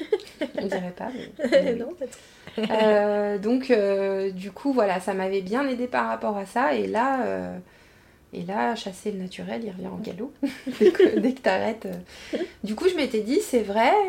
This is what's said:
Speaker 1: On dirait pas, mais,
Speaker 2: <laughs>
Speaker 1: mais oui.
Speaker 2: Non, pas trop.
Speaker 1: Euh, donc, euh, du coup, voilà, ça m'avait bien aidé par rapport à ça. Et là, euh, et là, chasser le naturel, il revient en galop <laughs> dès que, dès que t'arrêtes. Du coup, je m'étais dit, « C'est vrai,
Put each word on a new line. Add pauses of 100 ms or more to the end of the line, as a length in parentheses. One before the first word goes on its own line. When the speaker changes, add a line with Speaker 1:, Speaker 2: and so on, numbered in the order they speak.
(580)
Speaker 1:
On
dirait
pas,
mais,
Speaker 2:
<laughs>
Speaker 1:
mais
oui.
Speaker 2:
Non,
pas
trop.
Speaker 1:
Euh,
donc,
euh,
du
coup,
voilà,
ça
m'avait
bien
aidé
par
rapport
à
ça.
Et
là,
euh, (760)
et
là,
chasser
le
naturel,
il
revient
en
galop (220)
<laughs>
dès
que,
dès
que
t'arrêtes. (760)
Du
coup,
je
m'étais
dit, «
C'est
vrai, (160)